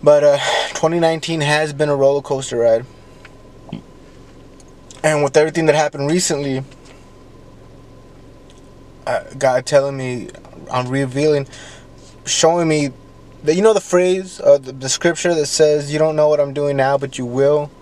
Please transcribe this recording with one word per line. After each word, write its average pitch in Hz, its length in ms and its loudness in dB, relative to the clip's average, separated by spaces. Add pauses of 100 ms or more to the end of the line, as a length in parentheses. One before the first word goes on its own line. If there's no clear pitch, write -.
But, 147 200 6
uh, 147 160 4 (360)
twenty 165 260 -2
nineteen 165 400 -2
has 151 320 -2
been 147 160 -2
a 143 80 0
roller 139 260 2
coaster 135 360 -6
ride. 117 260 2 (2250)
And 151 220 2
with 139 120 0
everything 156 300 2
that 147 80 4
happened 147 340 -2
recently, 143 540 -2 (2500)
uh, 120 180 -4 (140)
God 120 280 0
telling 139 300 0
me, 127 320 -8 (420)
I'm 127 180 -4
revealing, 139 580 -2 (800)
showing 165 420 2
me 147 220 0 (540)
that, 151 100 2
you 185 80 0
know 220 120 6
the 202 60 2
phrase, 185 600 -2
uh, 143 180 6
the, 135 140 -10
the 131 160 -10
scripture 170 460 -2
that 151 120 -2
says, 151 460 0
"You 151 60 -2
don't 156 180 0
know 151 120 2
what 151 120 2
I'm 143 140 0
doing 143 220 -2
now, 135 200 2
but 135 220 -6
you 127 80 -6
will." 143 440 0 (120)